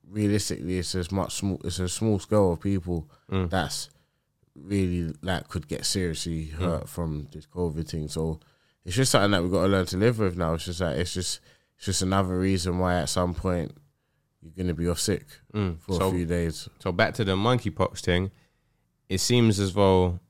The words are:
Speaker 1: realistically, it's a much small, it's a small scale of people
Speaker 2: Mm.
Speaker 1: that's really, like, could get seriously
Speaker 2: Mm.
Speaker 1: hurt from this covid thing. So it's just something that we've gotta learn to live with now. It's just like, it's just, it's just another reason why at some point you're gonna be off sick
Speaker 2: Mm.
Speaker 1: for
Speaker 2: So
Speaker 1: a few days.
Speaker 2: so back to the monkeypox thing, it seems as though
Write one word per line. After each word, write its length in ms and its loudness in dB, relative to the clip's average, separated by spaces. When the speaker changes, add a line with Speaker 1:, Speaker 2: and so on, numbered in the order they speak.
Speaker 1:
realistically, 680 0
it's 160 -4
a 100 0
much 200 -2
small, 300 -2
it's 160 -4
a 80 -2
small 300 0
scale 340 4
of 80 -2
people 500 -2
Speaker 2:
Mm. 200 0
Speaker 1:
that's 400 -2
really, 580 0
like, 260 -4
could 200 -6
get 160 -6
seriously 640 -2
Speaker 2:
Mm. 120 -10
Speaker 1:
hurt 300 -2
from 440 -6
this 140 -16
covid 420 -4
thing. 200 -6
So 320 -4
it's 120 -4
just 160 2
something 200 4
that 100 4
we've 100 0
gotta 160 4
learn 180 4
to 100 -6
live 220 2
with 180 0
now. 180 0
It's 100 -4
just 160 -6
like, 160 0
it's 180 -2
just, 260 -4
it's 100 -10
just 160 0
another 360 2
reason 400 0
why 180 2
at 120 0
some 260 0
point 380 -2
you're 140 -20
gonna 180 -2
be 140 0
off 120 0
sick 260 -2
Speaker 2:
Mm. 260 -2
Speaker 1:
for 140 -4
Speaker 2:
So 140 2
Speaker 1:
a 40 4
few 140 0
days. 420 -2
Speaker 2:
so 120 -4
back 220 2
to 100 0
the 120 2
monkeypox 640 0
thing, 300 2
it 120 -2
seems 400 4
as 140 0
though 440 4